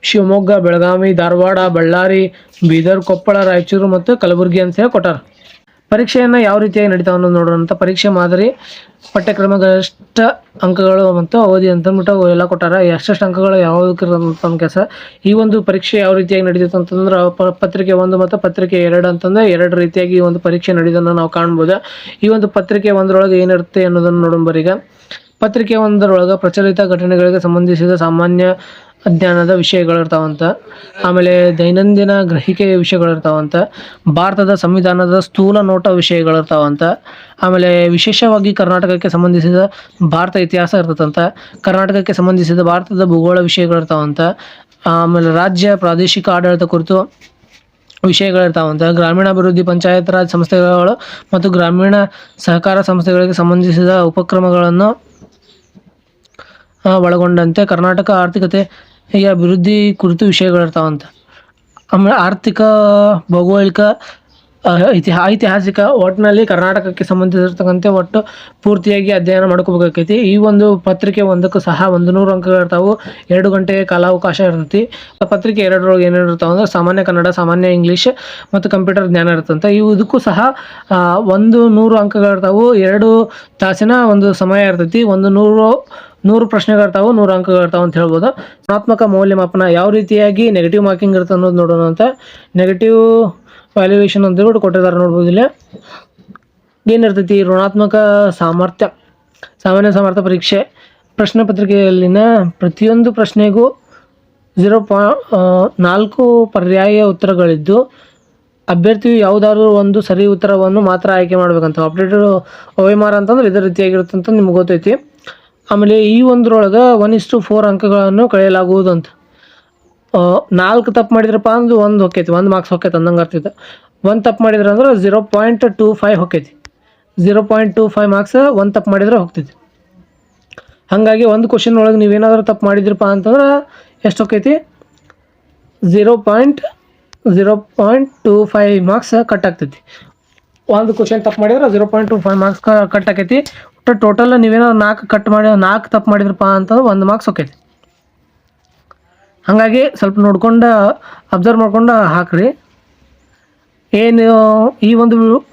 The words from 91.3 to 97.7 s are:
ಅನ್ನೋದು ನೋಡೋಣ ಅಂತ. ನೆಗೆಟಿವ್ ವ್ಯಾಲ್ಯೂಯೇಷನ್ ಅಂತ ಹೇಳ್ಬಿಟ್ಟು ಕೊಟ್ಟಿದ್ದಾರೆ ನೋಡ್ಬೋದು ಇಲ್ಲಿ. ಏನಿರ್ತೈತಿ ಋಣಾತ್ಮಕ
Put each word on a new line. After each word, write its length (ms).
ಅನ್ನೋದು 220
ನೋಡೋಣ 240
ಅಂತ. 200
ನೆಗೆಟಿವ್ 760
ವ್ಯಾಲ್ಯೂಯೇಷನ್ 480
ಅಂತ 140
ಹೇಳ್ಬಿಟ್ಟು 220
ಕೊಟ್ಟಿದ್ದಾರೆ 360
ನೋಡ್ಬೋದು 300
ಇಲ್ಲಿ. 280
ಏನಿರ್ತೈತಿ 480
ಋಣಾತ್ಮಕ 540